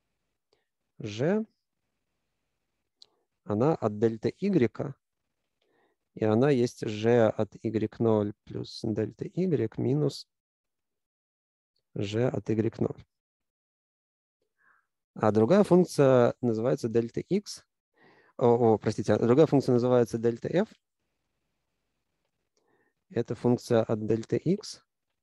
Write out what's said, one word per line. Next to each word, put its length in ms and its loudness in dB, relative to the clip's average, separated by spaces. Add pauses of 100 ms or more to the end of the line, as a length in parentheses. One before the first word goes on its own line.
(1000)
g, 460 -4 (2000)
она 320 0
от 240 -4
дельта 400 -2
y, 540 -2 (1200)
и 80 -6
она 260 2
есть 360 -2
g 440 2
от 340 -6
Y 360 -6
ноль 340 0 (120)
плюс 380 -14
дельта 420 -6
y 520 -4
минус 500 -2 (1700)
g 340 -4
от 220 -6
Y 320 -4
ноль. 220 -6 (2250)
А 120 2
другая 320 4
функция 800 4
называется 480 -2
дельта 320 -2
x. 440 -6 (720)
О, 380 4
о, 20 0
простите, 360 -2
а 60 2
другая 280 4
функция 260 2
называется 460 2
дельта 280 -4
f. 200 -2 (2500)
Это 260 -6
функция 480 0
от 220 -6
дельта 300 -2
x, 480 -6 (400)